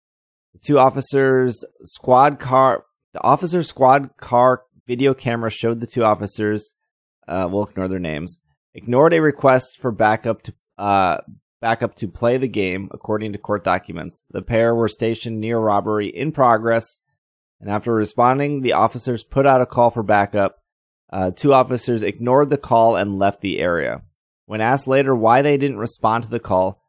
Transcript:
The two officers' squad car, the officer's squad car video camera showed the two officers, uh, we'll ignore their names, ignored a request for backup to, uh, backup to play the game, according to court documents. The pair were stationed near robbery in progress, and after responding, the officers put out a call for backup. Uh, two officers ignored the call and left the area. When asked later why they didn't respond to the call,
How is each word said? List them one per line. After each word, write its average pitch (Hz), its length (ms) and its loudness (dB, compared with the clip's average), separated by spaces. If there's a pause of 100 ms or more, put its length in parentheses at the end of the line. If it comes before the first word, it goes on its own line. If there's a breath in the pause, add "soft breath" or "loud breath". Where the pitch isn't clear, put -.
(520)
The - 120 -20
two 143 140 4
officers' 131 840 0 (180)
squad 131 560 2
car, 131 460 0 (300)
the - 80 -14
officer's 160 460 0
squad 135 500 2
car 123 440 2 (240)
video 131 280 0
camera 117 360 -4
showed 117 300 -4
the 117 60 -10
two 120 180 -2
officers, 107 680 -2 (520)
uh, 90 240 -4
we'll 101 160 -2
ignore 92 220 -6
their 92 100 -4
names, 80 400 -8 (360)
ignored 135 400 2
a 160 80 4
request 135 580 2
for 127 100 -4
backup 110 520 -2
to, - 120 -16 (240)
uh, 98 380 0 (440)
backup 117 360 -4
to 113 100 -10
play 120 300 -2
the 131 100 -2
game, 98 460 -4
according 107 400 -6
to 101 60 -10
court 104 260 -4
documents. 85 680 -6
The 95 120 -8
pair 117 320 2
were 113 140 0
stationed 113 520 -6
near 113 180 -4
robbery 104 500 -2
in 147 240 -8
progress, 117 680 0 (640)
and 101 100 -10
after 107 240 -2
responding, 131 680 0
the 120 140 0
officers 113 500 -2
put 139 220 0
out 131 160 4
a 123 40 -2
call 120 220 2
for 117 140 -6
backup. 101 560 0 (520)
Uh, 92 200 -4
two 139 240 2
officers 127 480 0
ignored 123 480 0
the 139 80 0
call 117 380 2
and 98 220 -2
left 98 220 0
the 98 180 -4
area. 78 440 -2 (420)
When 107 160 -8
asked 120 260 -2
later 131 300 2
why 117 260 4
they 147 140 2
didn't 135 220 -2
respond 113 460 -2
to 110 60 -14
the 117 80 -4
call, 95 500 -2